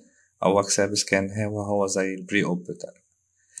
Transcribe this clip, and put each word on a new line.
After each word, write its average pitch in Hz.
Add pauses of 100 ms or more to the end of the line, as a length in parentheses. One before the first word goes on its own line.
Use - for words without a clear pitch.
(440)
أو 95
وكساب 101
سكان، 98
هو 104
هو 101
زي 95
البري 92
أوب 90
بتاعنا. - (580)